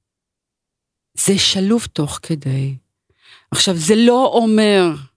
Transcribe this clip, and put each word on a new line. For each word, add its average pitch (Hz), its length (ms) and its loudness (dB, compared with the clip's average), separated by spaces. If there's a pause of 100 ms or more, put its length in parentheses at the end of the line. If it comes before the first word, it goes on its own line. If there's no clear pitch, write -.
(1160)
זה 196 200 0
שלוב 196 560 0
תוך - 300 -6
כדי. 135 520 -6 (760)
עכשיו, - 260 0
זה 165 180 2
לא 240 380 4
אומר 208 640 2 (220)